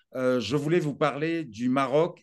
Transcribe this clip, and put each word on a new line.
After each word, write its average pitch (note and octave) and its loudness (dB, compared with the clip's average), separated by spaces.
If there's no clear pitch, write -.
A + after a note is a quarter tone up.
euh, B2+ 2
je A2 -2
voulais D#3 2
vous D3 -2
parler D#3 -2
du A#2 -4
Maroc C#3 2